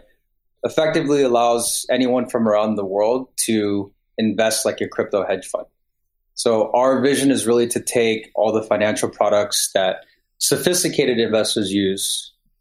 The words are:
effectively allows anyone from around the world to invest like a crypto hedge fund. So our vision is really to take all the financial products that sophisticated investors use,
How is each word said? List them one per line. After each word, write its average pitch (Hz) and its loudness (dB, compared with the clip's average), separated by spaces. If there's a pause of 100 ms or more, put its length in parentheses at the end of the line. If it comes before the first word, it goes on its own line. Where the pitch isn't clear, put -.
(640)
effectively 147 2
allows 120 2
anyone 123 0
from 113 0
around 107 2
the 101 -4
world 107 0 (100)
to 101 -2 (260)
invest 110 0
like 104 -2
a 101 -4
crypto 98 -2
hedge 95 -4
fund. 107 -8 (680)
So 113 2
our 127 2
vision 139 2
is 110 0
really 120 4
to 117 -4
take 113 0
all 110 2
the 113 0
financial 107 0
products 104 0
that 92 -2 (340)
sophisticated 147 0
investors 107 0
use, 98 -2 (280)